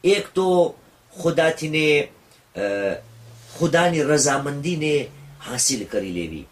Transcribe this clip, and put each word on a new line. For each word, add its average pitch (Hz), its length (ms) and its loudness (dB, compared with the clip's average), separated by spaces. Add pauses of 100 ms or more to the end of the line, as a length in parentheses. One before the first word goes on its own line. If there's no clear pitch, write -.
એક 190 240 2
તો 180 480 2 (480)
ખુદાથીને, 156 840 2 (480)
અ, 98 40 -10 (1000)
ખુદાની 170 420 2
રઝામંદીને 143 1040 0 (420)
હાસિલ 123 360 -2
કરી 95 260 -4
લેવી. 80 400 -8